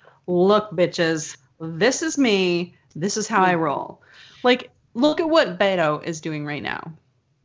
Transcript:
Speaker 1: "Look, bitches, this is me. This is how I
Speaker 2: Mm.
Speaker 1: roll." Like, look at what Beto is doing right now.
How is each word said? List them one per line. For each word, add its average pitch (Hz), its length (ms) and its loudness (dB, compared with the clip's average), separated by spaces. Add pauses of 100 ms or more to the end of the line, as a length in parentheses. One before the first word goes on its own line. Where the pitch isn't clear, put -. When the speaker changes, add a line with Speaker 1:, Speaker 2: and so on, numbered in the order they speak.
(260)
Speaker 1:
"Look, 190 440 4
bitches, 165 640 -2 (240)
this 165 420 -2
is 320 160 -6
me. 185 560 2 (220)
This 175 200 -4
is 214 120 -4
how 214 160 2
I 180 100 4
Speaker 2:
Mm. 165 60 0
Speaker 1:
roll." - 420 -4 (400)
Like, 247 280 2 (240)
look 302 260 2
at 320 80 0
what 247 300 2
Beto 170 440 2
is 160 180 -8
doing 151 260 -6
right 147 160 -8
now. - 320 -10 (500)